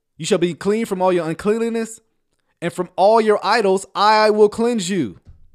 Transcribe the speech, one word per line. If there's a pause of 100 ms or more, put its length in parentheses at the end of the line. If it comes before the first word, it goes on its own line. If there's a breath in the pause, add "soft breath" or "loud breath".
(180)
"You
shall
be
clean
from
all
your
uncleanliness, (580)
and
from
all
your
idols (100)
I
will
cleanse
you." (340)